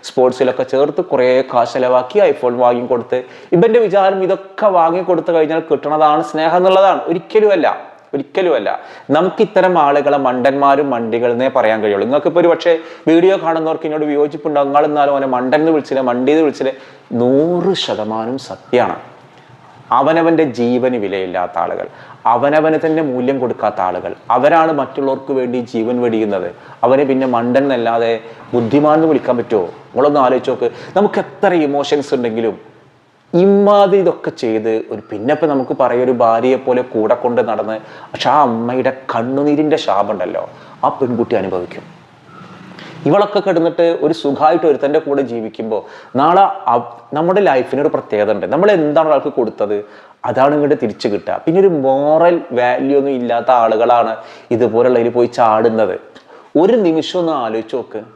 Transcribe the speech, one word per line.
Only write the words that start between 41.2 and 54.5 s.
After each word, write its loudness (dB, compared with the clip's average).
അനുഭവിക്കും. -8
ഇവളൊക്കെ 2
കിടന്നിട്ട് 0
ഒരു 0
സുഖമായിട്ട് 0
ഒരുത്തൻ്റെ 0
കൂടെ -2
ജീവിക്കുമ്പോൾ -6
നാളെ 4
അവ-, -2
നമ്മുടെ 0
ലൈഫിനൊരു 0
പ്രത്യേകത -2
ഉണ്ട്. -6
നമ്മൾ 2
എന്താണ് 0
ഒരാൾക്ക് 0
കൊടുത്തത് -2
അതാണ് 2
ഇങ്ങോട്ട് 2
തിരിച്ചു -4
കിട്ടുക. -4
പിന്നെ 2
ഒരു 4
മോറൽ 2
വാല്യൂ 0
ഒന്നും -2
ഇല്ലാത്ത -2
ആളുകളാണ് 2